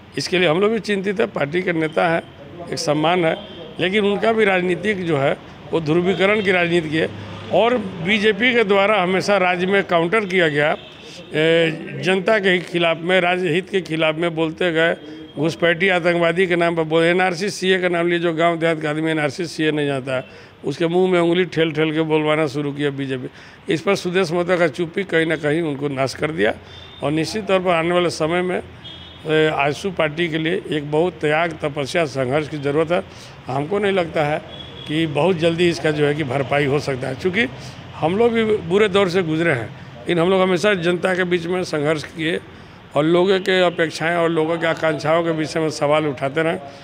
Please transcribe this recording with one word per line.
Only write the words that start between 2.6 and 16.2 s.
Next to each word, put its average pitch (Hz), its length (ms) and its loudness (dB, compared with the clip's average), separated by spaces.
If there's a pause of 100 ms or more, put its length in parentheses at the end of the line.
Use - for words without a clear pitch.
एक 143 60 -6
सम्मान 160 460 2
है, 160 120 0 (440)
लेकिन 190 240 2
उनका 202 280 2
भी 220 120 2
राजनीतिक 185 600 0
जो 165 140 0
है 143 180 2 (360)
वो 165 80 0
ध्रुवीकरण 175 640 2
की 190 100 2
राजनीति 175 380 2
की 151 60 -2
है। 160 120 0 (460)
और 226 220 4
बीजेपी 202 760 0
के 233 100 4
द्वारा 196 380 4
हमेशा 190 360 2
राज्य 180 280 2
में 196 180 2
काउंटर 175 420 2
किया 180 220 2
गया, 147 240 2 (600)
ए, 160 680 2
जनता 190 360 2
के 190 220 2
खिलाफ 165 400 0
में, 180 200 2
राज्य 180 280 0
हित 180 220 -2
के 190 100 0
खिलाफ 156 360 -2
में 170 180 -2
बोलते 160 380 -2
गए, 165 240 2 (400)
घुसपैठी 165 520 0
आतंकवादी 170 580 2